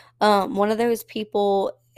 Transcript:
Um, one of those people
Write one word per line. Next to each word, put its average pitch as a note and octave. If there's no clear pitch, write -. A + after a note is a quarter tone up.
Um, G3+
one G3+
of A3
those A#3
people G3+